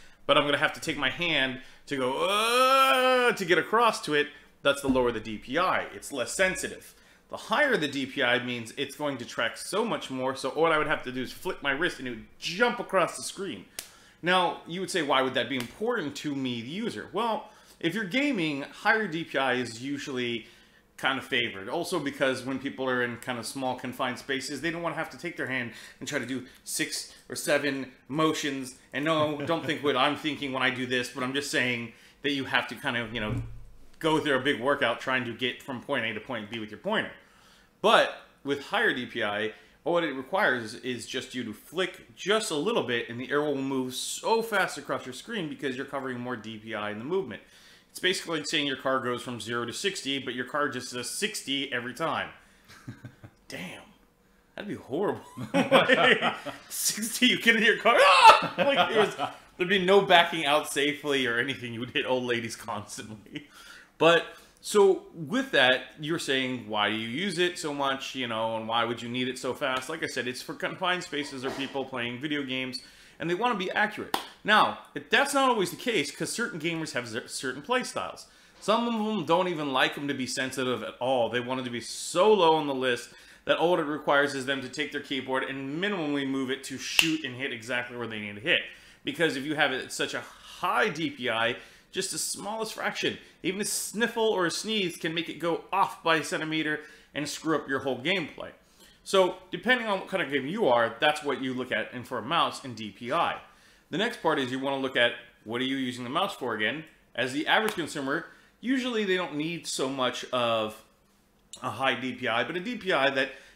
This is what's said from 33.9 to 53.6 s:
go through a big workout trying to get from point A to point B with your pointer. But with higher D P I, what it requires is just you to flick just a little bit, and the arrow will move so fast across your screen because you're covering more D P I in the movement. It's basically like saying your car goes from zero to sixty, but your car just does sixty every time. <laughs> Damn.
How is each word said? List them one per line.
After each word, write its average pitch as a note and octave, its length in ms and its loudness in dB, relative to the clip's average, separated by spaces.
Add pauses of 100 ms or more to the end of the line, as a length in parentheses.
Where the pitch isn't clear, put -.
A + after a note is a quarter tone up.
go D#3 220 2
through C#3+ 160 2
a B2+ 40 2
big B2 220 0
workout C3 400 2
trying B2+ 240 0
to A#2 80 -6
get A#2 300 -4
from B2 180 -8
point B2 240 -2
A A2+ 80 -4
to G#2+ 60 -8
point G#2+ 320 -8
B A#2 80 -8
with G#2 100 -8
your G#2 100 -14
pointer. F#3+ 320 -2 (720)
But F#3+ 400 4 (240)
with C#3 220 -2
higher G#3 260 2
D B2+ 120 -4
P A2+ 180 -4
I, G#2+ 300 -2 (280)
what E3+ 240 2
it C#3+ 80 -4
requires C3 600 0
is A#2 300 -6
just B2 300 -8
you B2 80 -4
to G#2+ 80 -8
flick - 640 -8
just G#3+ 340 0
a E3 60 -4
little F3+ 280 0
bit, A#2+ 260 -2
and A#2 100 -8
the B2+ 100 -8
arrow D3 180 2
will C3+ 140 0
move C3 320 -2
so G#3 480 -2
fast G3+ 360 -2
across C3+ 280 -6
your C3 60 -10
screen F#3+ 380 -6
because C3+ 260 -4
you're C3 100 -6
covering C3 340 -6
more B2 180 -6
D A2 220 -12
P A2 140 -10
I G#2 180 -4
in G#2 80 -8
the A2 40 -8
movement. C#3 380 -4 (500)
It's - 80 -16
basically E3+ 400 -2
like D3 80 -6
saying D3 180 0
your C3+ 120 -2
car C3 220 0
goes A#2+ 220 -2
from A#2+ 180 -8
zero A#2 260 -4
to A#2 80 -6
sixty, C#3 440 -4
but C3 160 -6
your B2 120 -6
car D3 240 -2
just B2 240 -8
does B2 180 -6
sixty C#3 600 -4
every B2 220 -4
time. A#2+ 360 -2 (580)
<laughs> - 600 -18
Damn. - 360 -12 (720)